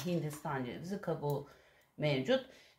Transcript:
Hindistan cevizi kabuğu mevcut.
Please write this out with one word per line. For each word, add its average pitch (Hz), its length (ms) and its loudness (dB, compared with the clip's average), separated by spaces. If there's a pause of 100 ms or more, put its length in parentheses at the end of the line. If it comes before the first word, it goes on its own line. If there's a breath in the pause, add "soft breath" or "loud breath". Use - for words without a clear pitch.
Hindistan 151 580 0
cevizi 170 360 -6
kabuğu 147 480 0 (480 soft breath)
mevcut. 151 500 2 (320 loud breath)